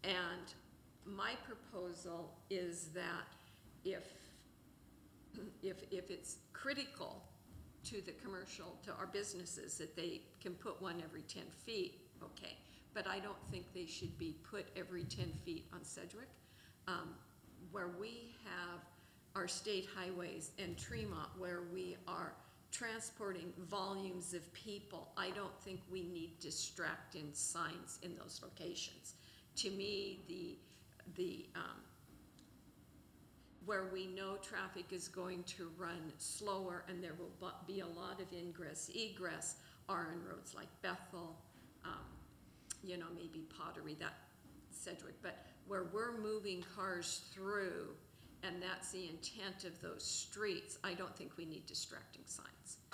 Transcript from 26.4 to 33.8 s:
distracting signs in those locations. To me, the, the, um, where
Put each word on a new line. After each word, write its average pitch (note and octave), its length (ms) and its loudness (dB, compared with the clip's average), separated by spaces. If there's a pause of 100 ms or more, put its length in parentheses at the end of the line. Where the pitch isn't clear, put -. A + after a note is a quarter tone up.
distracting D#3 920 0
signs E3+ 680 2
in F3 140 -2
those - 260 -4
locations. - 720 -2 (440)
To G3 120 8
me, G3 580 4
the, E3+ 280 0 (600)
the, F#3 300 4 (100)
um, A#1+ 240 -2 (1900)
where F#3+ 260 6